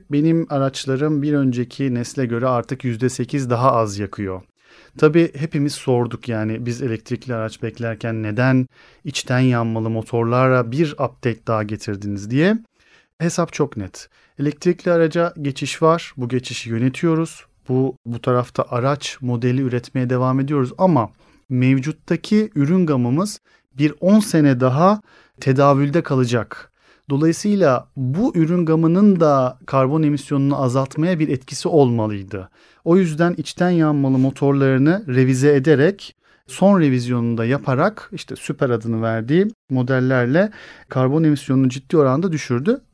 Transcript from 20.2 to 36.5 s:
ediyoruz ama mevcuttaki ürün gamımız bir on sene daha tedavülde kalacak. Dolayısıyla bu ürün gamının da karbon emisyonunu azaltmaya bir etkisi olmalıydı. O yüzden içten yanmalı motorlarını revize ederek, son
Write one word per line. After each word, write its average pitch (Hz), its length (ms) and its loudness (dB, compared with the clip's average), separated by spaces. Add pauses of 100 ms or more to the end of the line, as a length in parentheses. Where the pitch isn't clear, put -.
ediyoruz 135 380 -2
ama 151 320 2 (380)
mevcuttaki 151 1040 0
ürün 165 320 2
gamımız 143 540 -2 (380)
bir 147 220 0
on 202 200 6
sene 147 400 2
daha 160 400 2 (400)
tedavülde 143 600 2
kalacak. 120 680 -2 (380)
Dolayısıyla 160 840 2
bu 143 400 -2
ürün 170 300 2
gamının 170 540 4
da 139 460 2
karbon 135 360 2
emisyonunu 139 600 0
azaltmaya 147 560 0
bir 151 100 -2
etkisi 127 400 -6
olmalıydı. 107 840 0 (340)
O 165 120 4
yüzden 170 420 0
içten 175 320 -2
yanmalı 147 480 2
motorlarını 139 880 2
revize 131 460 4
ederek, 143 600 2 (300)
son 190 340 2